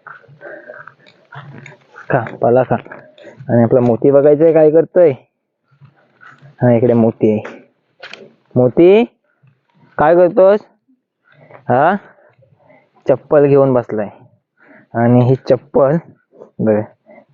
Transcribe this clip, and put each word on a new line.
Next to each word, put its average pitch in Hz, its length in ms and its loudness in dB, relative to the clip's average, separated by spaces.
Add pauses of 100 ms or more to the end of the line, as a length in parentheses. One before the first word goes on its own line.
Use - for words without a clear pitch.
(2000)
खा, 123 260 -4
पाला 123 260 0
खा. 120 120 -4 (760)
आणि 120 140 0
आपला 123 180 0
मोती 123 300 0
बघायचंय 147 420 2
काय 156 180 2
करतोय. 160 420 0 (1500)
हा, 123 100 0
इकडे 120 200 2
मोती 113 400 0
आहे. - 280 -10 (960)
मोती, 170 480 2 (920)
काय 156 160 0
करतोस? 185 460 2 (1080)
हा, 147 280 0 (1120)
चप्पल 143 380 0
घेऊन 139 260 2
बसलाय. 107 360 -6 (840)
आणि 120 300 0
ही 131 100 0
चप्पल, 139 600 -2 (640)
बघ, 107 240 -2 (520)